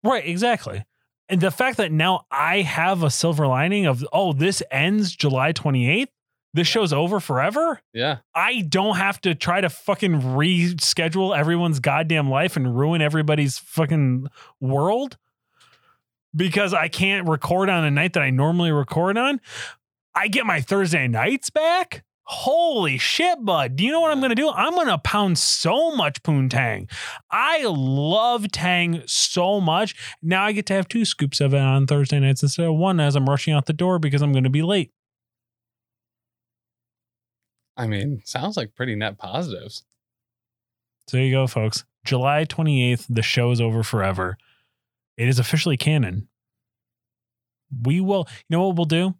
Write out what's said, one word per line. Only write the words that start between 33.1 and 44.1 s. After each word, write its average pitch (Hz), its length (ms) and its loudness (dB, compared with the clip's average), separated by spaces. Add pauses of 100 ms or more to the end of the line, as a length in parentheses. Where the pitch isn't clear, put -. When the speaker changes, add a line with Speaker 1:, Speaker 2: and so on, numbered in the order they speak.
Speaker 1:
I'm 139 80 2
rushing 143 300 0
out 143 100 2
the - 80 -4
door 180 260 0
because 143 220 0
I'm 143 140 2
gonna 131 160 2
be 143 100 2
late. 175 320 0 (2750)
Speaker 2:
I 123 100 -4
mean, 107 380 -4
sounds 202 320 -6
like 113 180 -8
pretty 123 220 -4
net 104 220 -6
positives. 107 640 -10 (1200)
Speaker 1:
So - 100 -4
there 131 100 4
you 131 60 2
go, 131 140 2
folks. 110 380 -2 (200)
July 139 400 2
twenty-eighth, 131 640 0
the 113 140 0
show 120 280 2
is 120 100 2
over 113 220 0
forever. 95 540 -2 (800)